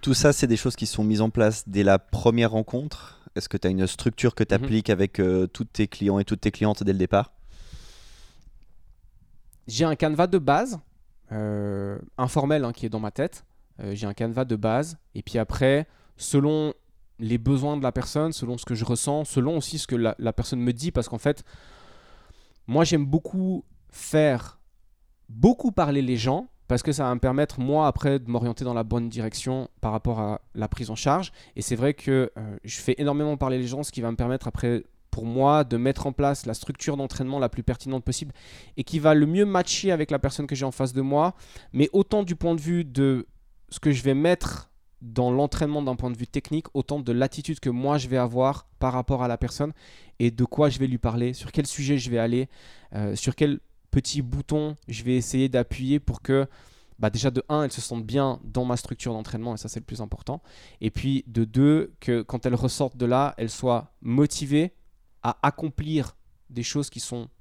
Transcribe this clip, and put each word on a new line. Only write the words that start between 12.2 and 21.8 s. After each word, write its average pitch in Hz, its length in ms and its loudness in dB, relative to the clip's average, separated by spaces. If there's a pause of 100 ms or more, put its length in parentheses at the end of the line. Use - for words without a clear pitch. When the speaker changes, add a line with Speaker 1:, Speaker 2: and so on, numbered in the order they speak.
Speaker 2:
hein, 117 80 -2
qui - 140 -8
est 110 40 -2
dans 110 100 -4
ma 107 120 -4
tête. - 340 -4 (360)
Euh, 101 120 -6
j'ai 104 140 -6
un 101 60 -6
canevas 117 320 -2
de 120 100 -2
base. 120 420 0 (180)
Et 104 60 -10
puis - 160 -6
après, 135 500 2 (300)
selon 151 560 2 (460)
les 117 180 0
besoins 135 380 2
de 143 80 -4
la 127 80 0
personne, 151 400 -2
selon 123 260 -6
ce - 80 -12
que 123 100 -4
je 113 100 -2
ressens, 143 400 -2
selon 143 320 0
aussi 151 200 -6
ce - 100 -6
que 131 100 -2
la, 113 200 2
la 113 160 -2
personne 123 280 -2
me 123 100 2
dit, 135 200 -2
parce 117 180 -2
qu'en 120 80 -6
fait, 143 260 0 (1200)